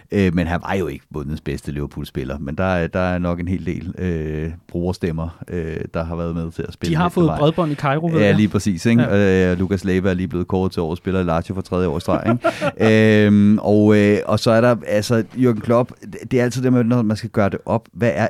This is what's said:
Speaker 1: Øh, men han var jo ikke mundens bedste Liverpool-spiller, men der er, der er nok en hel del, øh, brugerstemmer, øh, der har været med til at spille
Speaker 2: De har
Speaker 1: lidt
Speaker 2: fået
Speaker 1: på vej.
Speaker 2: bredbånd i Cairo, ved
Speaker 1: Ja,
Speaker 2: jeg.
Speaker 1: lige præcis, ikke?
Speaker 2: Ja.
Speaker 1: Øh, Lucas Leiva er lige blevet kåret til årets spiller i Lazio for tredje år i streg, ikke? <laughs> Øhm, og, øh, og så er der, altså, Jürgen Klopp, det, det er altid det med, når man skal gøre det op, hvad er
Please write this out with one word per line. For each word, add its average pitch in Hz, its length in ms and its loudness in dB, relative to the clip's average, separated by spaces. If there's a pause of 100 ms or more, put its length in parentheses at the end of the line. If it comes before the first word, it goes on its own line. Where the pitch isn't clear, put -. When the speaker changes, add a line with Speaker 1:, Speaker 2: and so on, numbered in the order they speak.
(120)
Speaker 1:
Øh, 92 240 2
men 87 120 0
han 85 140 -2
var - 120 -6
jo 92 140 -2
ikke 69 240 -12
mundens 73 300 -8
bedste 73 300 -8
Liverpool-spiller, 71 680 -8
men 71 160 -8
der 92 80 -2
er, 90 240 0
der 92 120 -4
er 90 180 -2
nok 87 220 -2
en 87 80 -6
hel 85 180 -4
del, 90 320 -6
øh, 78 540 -4 (160)
brugerstemmer, 87 800 -4
øh, 82 300 -6 (160)
der 82 100 -4
har 85 120 -8
været 85 200 -6
med 82 160 -6
til - 160 -8
at - 60 -16
spille - 180 -6
Speaker 2:
De 156 60 0
har 175 80 0
Speaker 1:
lidt 175 80 -4
Speaker 2:
fået 175 120 2
Speaker 1:
på 151 60 2
vej. - 80 -4
Speaker 2:
bredbånd 156 320 0
i 143 40 -4
Cairo, 151 320 -2
ved 165 120 0
Speaker 1:
Ja, 107 60 4
Speaker 2:
jeg. 101 100 4
Speaker 1:
lige 104 120 4
præcis, 95 380 -2
ikke? 117 180 4
Speaker 2:
Ja. 95 480 4
Speaker 1:
Øh, 90 80 0
Lucas 95 240 -2
Leiva 95 260 0
er 92 40 0
lige 90 140 -2
blevet 87 200 -4
kåret 92 240 0
til 87 100 -6
årets 82 180 -4
spiller 95 200 -2
i 92 40 0
Lazio 87 320 -2
for 95 60 -4
tredje 92 260 -2
år 76 100 -2
i 87 40 -4
streg, - 360 0 (420)
ikke? 110 460 6
<laughs> - 0 -
Øhm, 104 360 6
og, 104 360 4
øh, 104 280 6
og 104 140 0
så 120 120 2
er 113 100 4
der, 120 140 4 (120)
altså, 104 360 0 (140)
Jürgen 120 220 2
Klopp, 120 320 0 (100)
det, 107 300 -14
det 127 80 2
er 120 40 2
altid 123 200 -2
det 127 100 2
med, 123 100 4
når 120 180 2
man 107 160 0
skal 110 120 -10
gøre 101 200 0
det 87 160 -4
op, 110 280 -2
hvad 107 200 0
er 104 160 0